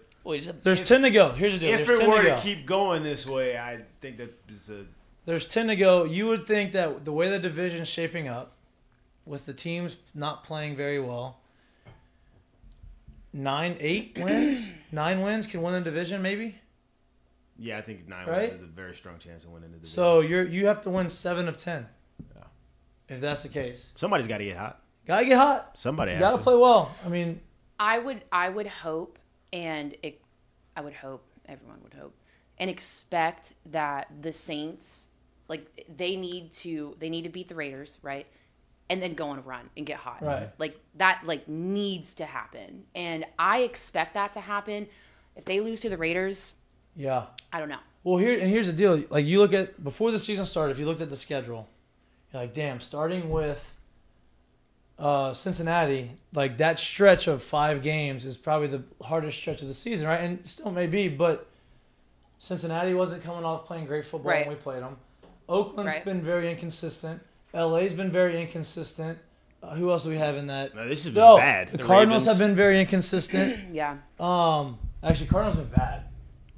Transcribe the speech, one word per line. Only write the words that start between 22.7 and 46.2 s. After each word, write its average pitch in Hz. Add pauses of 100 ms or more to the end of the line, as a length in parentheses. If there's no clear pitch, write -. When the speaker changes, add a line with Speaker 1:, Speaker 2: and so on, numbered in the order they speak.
Speaker 2:
If 127
that's 143
the 139
case. 123
Speaker 3:
Somebody's 165
gotta 104
get 92
hot. 104 (260)
Speaker 2:
Gotta 208
get 262
hot. 269
Speaker 3:
Somebody 139
Speaker 2:
You 90
Speaker 3:
has -
Speaker 2:
gotta 226
Speaker 3:
to. 240
Speaker 2:
play 254
well. 240 (120)
I 175
mean, 170 (380)
Speaker 4:
I 220
would, 240 (100)
I 180
would 202
hope, 165 (360)
and 156
it, 147 (540)
I 156
would 147
hope, 135 (220)
everyone -
would -
hope, 139 (440)
and 185
expect - (140)
that 147 (140)
the 156
Saints, - (380)
like, - (100)
they 180
need 180
to, 151
they 160
need 165
to 175
beat 180
the 170
Raiders, 143
right? 139 (600)
And 185
then 175
go 147
on 139
a -
run 127
and 147
get 143
hot. -
Speaker 2:
Right. 131
Speaker 4:
Like, 156 (160)
that, 185
like, 156
needs 185
to 160
happen. 113 (120)
And 170 (140)
I 196
expect 233
that 202
to 208
happen. 208 (480)
If -
they 190
lose 220
to 226
the 190
Raiders, 185 (420)